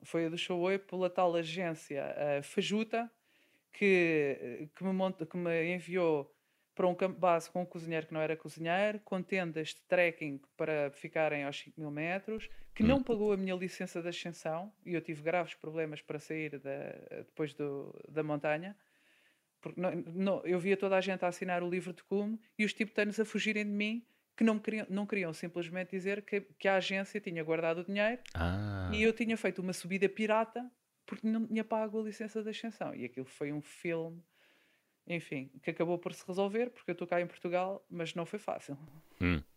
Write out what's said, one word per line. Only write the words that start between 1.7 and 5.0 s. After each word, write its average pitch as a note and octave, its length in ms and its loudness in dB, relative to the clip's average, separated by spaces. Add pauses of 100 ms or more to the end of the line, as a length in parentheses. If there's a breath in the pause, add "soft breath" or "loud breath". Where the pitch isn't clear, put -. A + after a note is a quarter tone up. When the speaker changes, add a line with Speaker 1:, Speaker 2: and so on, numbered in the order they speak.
Speaker 1:
eh, C#3+ 260 0
fajuta, A3 680 0 (600)
que, E3 680 4
eh, B2 340 -8
que F3 100 -8
me F#3+ 80 0
mont-, F#3+ 340 0